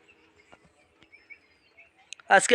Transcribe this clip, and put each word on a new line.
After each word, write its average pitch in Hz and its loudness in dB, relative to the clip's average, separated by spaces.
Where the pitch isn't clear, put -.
আজকে 196 0